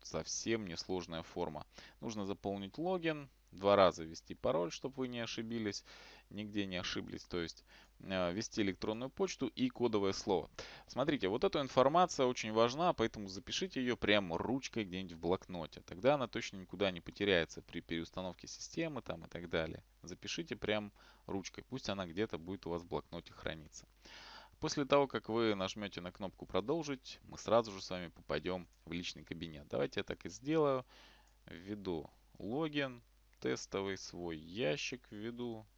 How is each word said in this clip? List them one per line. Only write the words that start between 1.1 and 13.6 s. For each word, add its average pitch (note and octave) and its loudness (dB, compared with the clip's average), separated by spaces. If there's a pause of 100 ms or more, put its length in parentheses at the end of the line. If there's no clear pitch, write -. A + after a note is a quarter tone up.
форма. D#2+ -4 (360)
Нужно G#2+ -4
заполнить G2 -4
логин, D#3+ -2 (220)
два G2 6
раза E2+ 8
ввести E2 -10
пароль, D#3 0
чтобы C3 -8
вы C3 -2
не A#2+ -6
ошибились, A2+ -4 (440)
нигде G#2 -2
не F#2+ -4
ошиблись, - -4
то F2+ -2
есть, - -4 (380)
э, F2+ 0
ввести A2 -2
электронную G#2+ 0
почту F3+ -2
и B2+ 0
кодовое G#2+ 2
слово. F#2 2 (340)
Смотрите, C3 2
вот C3 2
эта E3 2
информация C#3 6
очень B2 0
важна, B2 6
поэтому G#2+ 0
запишите C3 -4